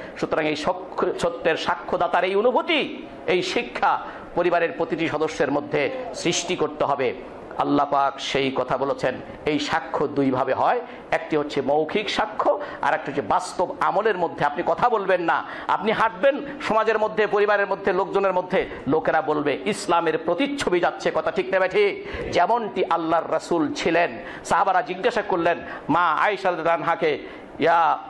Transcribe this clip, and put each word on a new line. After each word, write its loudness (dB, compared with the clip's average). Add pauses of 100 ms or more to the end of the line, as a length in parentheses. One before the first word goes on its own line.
(160)
সুতরাং 0
এই 0
সক্ষ-, -2
সত্যের 0
সাক্ষ্যদাতার 0
এই 0
অনুভূতি, 2 (200)
এই 2
শিক্ষা 0 (340)
পরিবারের 2
প্রতিটি -2
সদস্যের 0
মধ্যে 0 (240)
সৃষ্টি -2
করতে -2
হবে। 0 (440)
আল্লাহ 2
পাক 2
সেই 0
কথা 0
বলেছেন। 0 (320)
এই 2
সাক্ষ্য -2
দুইভাবে 0
হয়, 2 (300)
একটি 0
হচ্ছে 0
মৌখিক 0
সাক্ষ্য, 0 (220)
আর 2
একটি -4
হচ্ছে -2
বাস্তব -2
আমলের 2
মধ্যে। -2
আপনি 0
কথা 2
বলবেন 2
না, 2 (240)
আপনি 0
হাঁটবেন 2 (200)
সমাজের 2
মধ্যে, 2
পরিবারের 2
মধ্যে, 0
লোকজনের 2
মধ্যে, 0 (200)
লোকেরা 2
বলবে, 0
"ইসলামের 0
প্রতিচ্ছবি 0
যাচ্ছে।" 0
কথা 0
ঠিক -2
না 2
ঠিক? 0 (260)
যেমনটি 2
আল্লাহর 0
রাসূল 0
ছিলেন। 0 (260)
সাহাবারা 4
জিজ্ঞাসা -2
করলেন 2 (300)
মা 4
আয়েশা 2
রাদিয়াল্লাহু 0
আনহাকে, 0 (400)
"ইয়া 4 (120)